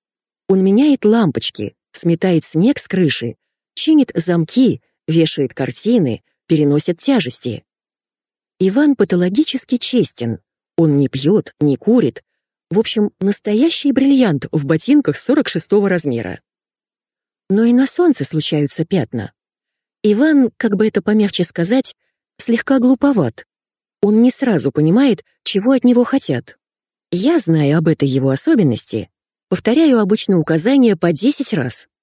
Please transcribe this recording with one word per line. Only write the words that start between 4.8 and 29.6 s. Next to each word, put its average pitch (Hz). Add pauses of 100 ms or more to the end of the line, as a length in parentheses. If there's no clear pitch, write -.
вешает 160
картины, 135 (240)
переносит 151
тяжести. 143 (960)
Иван 247
патологически 196
честен. 120 (380)
Он 151
не 139
пьет, 151
не 143
курит. 208 (480)
В 185
общем, 214
настоящий 220
бриллиант 254
в 151
ботинках 165
сорок 285
шестого 196
размера. 123 (1080)
Но 208
и 240
на 262
солнце 320
случаются 151
пятна. 117 (680)
Иван, 254
как 208
бы 214
это -
помягче 208
сказать, 202 (440)
слегка 247
глуповат. 247 (560)
Он 214
не 247
сразу 170
понимает, 185 (200)
чего 202
от 262
него 247
хотят. - (540)
Я, 262
зная 156
об 160
этой 147
его 135
особенности, 135 (400)
повторяю 254